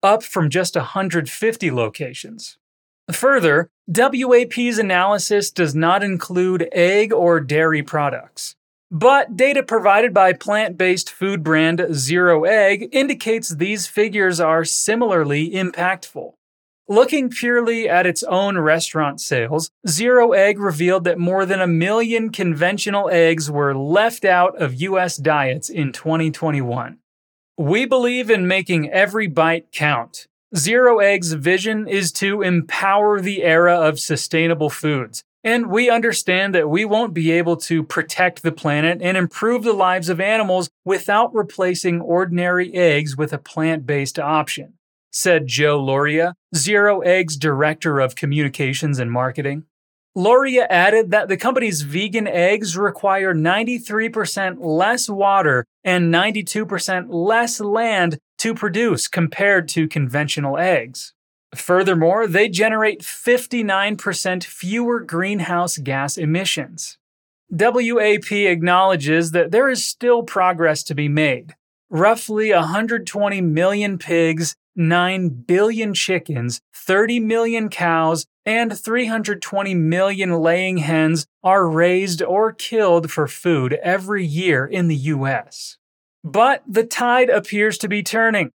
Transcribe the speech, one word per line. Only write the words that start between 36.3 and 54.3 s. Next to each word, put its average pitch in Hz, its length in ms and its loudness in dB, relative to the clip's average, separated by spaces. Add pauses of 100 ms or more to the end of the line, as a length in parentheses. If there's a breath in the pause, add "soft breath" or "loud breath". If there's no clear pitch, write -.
that 156 140 2
we 180 140 0
won't 220 300 -2
be 160 180 0
able 170 240 2
to 165 280 -2
protect 175 580 -2
the 165 100 0
planet 156 500 -2
and 180 140 -2
improve 208 480 -2
the 226 80 2
lives 185 380 0
of 170 100 -2
animals 190 500 0 (140)
without 208 500 0
replacing 180 680 -2
ordinary 175 720 0
eggs 151 420 2
with 151 160 -4
a 147 60 -6
plant-based 147 800 -4
option," 151 540 -2 (360)
said 160 380 2
Joe 147 320 2
Loria, 147 560 0 (180)
Zero 202 460 2
Egg's 175 380 2
Director 151 640 0
of 127 140 0
Communications 143 840 -2
and 120 100 -4
Marketing. 127 540 -4 (500)
Loria 247 560 4
added 190 420 4
that 202 180 2
the 190 80 0
company's 214 460 -2
vegan 196 440 -4
eggs 185 480 0
require 196 580 0
ninety-three 220 760 -2
percent 196 520 -6